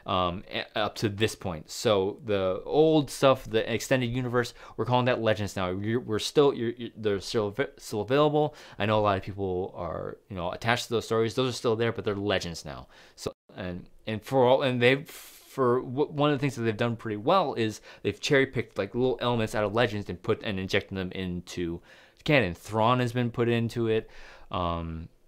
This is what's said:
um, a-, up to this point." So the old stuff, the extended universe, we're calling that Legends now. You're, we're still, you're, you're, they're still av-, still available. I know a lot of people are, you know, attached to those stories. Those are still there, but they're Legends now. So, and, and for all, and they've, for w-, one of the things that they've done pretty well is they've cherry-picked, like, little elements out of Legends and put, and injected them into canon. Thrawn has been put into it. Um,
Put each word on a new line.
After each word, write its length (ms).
um, 480
a-, 260
up 160
to 140
this 260
point." 360
So 540
the 400
old 460
stuff, 400
the 220
extended 380
universe, 440
we're 80
calling 220
that 140
Legends 360
now. 140
You're, 280
we're 220
still, 340
you're, 220
you're, 200
they're 240
still 260
av-, 200
still 240
available. 520
I 80
know 140
a 20
lot 140
of 80
people 500
are, 440
you 80
know, 160
attached 320
to 60
those 160
stories. 280
Those 140
are 80
still 180
there, 160
but 140
they're 100
Legends 500
now. 220
So, 160
and, 300
and 160
for 240
all, 160
and 200
they've, 260
for 720
w-, 300
one 200
of 60
the 40
things 160
that 60
they've 140
done 200
pretty 200
well 380
is 260
they've 180
cherry-picked, 560
like, 180
little 280
elements 320
out 100
of 100
Legends 360
and 120
put, 220
and 160
injected 380
them 140
into 680
canon. 280
Thrawn 480
has 120
been 180
put 180
into 400
it. 220
Um, 580